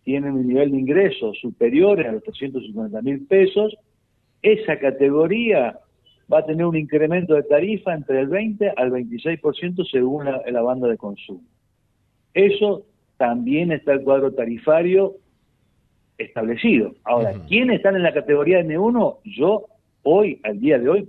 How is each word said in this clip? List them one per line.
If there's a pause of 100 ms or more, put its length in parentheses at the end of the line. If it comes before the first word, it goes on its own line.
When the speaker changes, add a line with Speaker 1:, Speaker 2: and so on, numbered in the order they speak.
Speaker 1:
tienen
un
nivel
de
ingresos
superiores
a
los
trescientos
cincuenta
mil
pesos, (640)
esa
categoría (540)
va
a
tener
un
incremento
de
tarifa
entre
el
veinte
al
veintiséis
por
ciento
según
la,
la
banda
de
consumo. (920)
Eso (320)
también
está
el
cuadro
tarifario (1000)
establecido. (100)
Ahora,
Speaker 2:
Ujú.
Speaker 1:
¿quiénes
están
en
la
categoría
N
uno?
Yo (360)
hoy,
al
día
de
hoy,